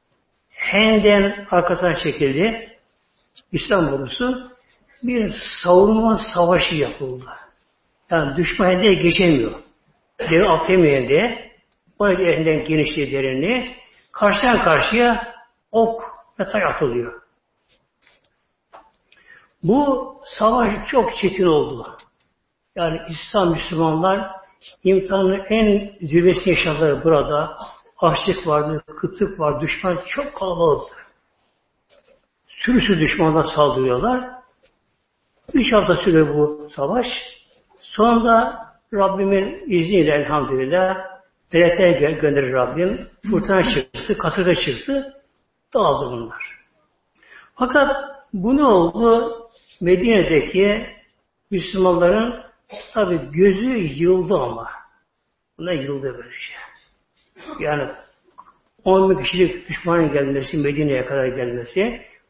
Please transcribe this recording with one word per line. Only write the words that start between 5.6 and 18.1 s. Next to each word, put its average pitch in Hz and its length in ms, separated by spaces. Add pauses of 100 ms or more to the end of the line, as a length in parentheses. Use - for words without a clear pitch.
savunma 214 560 (160)
savaşı 175 400
yapıldı. 127 560 (800)
Yani 147 260
düşman 180 340
Hendek'e 185 240
geçemiyor. 160 580 (640)
Derin 170 260
atlayamıyor 170 520
Hendek'e. 147 560 (460)
O 208 100
Hendek'in 160 560
genişliği, 151 480
derinliği. 135 640 (360)
Karşıdan 208 520
karşıya 214 680 (380)
ok 226 300 (380)
ve 190 80
tay 202 160
atılıyor. 120 580 (2500)